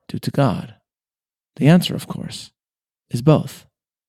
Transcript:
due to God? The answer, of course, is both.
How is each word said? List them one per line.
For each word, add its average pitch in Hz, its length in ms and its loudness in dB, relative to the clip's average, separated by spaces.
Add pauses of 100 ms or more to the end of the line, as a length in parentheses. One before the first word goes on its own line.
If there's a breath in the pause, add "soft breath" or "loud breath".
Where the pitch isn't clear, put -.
due - 120 -8
to - 120 -6
God? 113 440 -2 (800)
The - 120 2
answer, 175 280 4
of - 120 -10
course, - 440 -14 (580)
is 120 120 -4
both. - 440 0 (440)